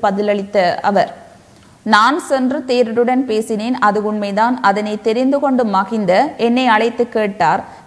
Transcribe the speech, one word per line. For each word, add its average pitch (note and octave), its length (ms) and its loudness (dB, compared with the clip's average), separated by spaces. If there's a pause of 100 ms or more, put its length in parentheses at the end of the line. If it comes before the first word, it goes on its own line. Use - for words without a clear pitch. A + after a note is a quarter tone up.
பதிலளித்த G3+ 800 0
அவர், G3 340 0 (680)
நான் A3 380 2
சென்று C4 480 -2
தேரருடன் B3 580 0
பேசினேன், A3 520 -4
அது G#3 260 0
உண்மைதான். G#3+ 560 -2
அதனை G#3 420 0
தெரிந்து C4 380 0
கொண்டு C4 260 0
மகிந்த G3+ 720 0
என்னை A#3+ 300 0
அழைத்து A#3 420 2
கேட்டார், G3 540 0 (240)